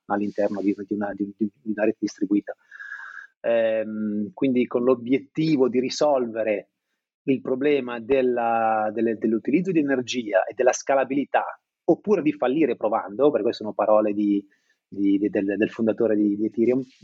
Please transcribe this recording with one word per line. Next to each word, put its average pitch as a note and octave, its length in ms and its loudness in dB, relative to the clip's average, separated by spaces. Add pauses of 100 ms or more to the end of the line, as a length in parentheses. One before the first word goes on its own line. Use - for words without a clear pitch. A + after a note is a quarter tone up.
all'interno G2+ 540 -2
di, G2 160 2
di G#2 180 -8
una, G2+ 200 -4
di, G2+ 240 -6
di G#2 120 -2 (140)
una G#2 200 -4
rete A2 160 0
distribuita. - 540 -2 (840)
Ehm, G#2+ 920 -2
quindi B2 320 0
con A#2+ 160 -2
l'obiettivo B2+ 880 2
di B2 100 0
risolvere A2+ 880 0 (560)
il C3+ 160 0
problema B2+ 600 -2
della, A#2 920 2
delle, A2+ 240 0
dell'utilizzo A#2+ 540 0
di E3 80 0
energia B2+ 640 0
e A2+ 100 -8
della B2 180 2
scalabilità, C3 720 0 (400)
oppure F#3 360 2
di D3 120 0
fallire B2+ 440 0
provando, A2 540 0
perché G#2+ 140 2
queste A2 180 -2
sono G#2+ 120 -8
parole G#2+ 380 4
di, G2+ 320 0 (440)
di, G2 300 2
di, G2+ 120 0
del, G2 260 0
del G#2+ 140 2
fondatore A2 460 0
di, G#2 200 2
di A2 100 -2
Ethereum. A#2+ 380 0 (200)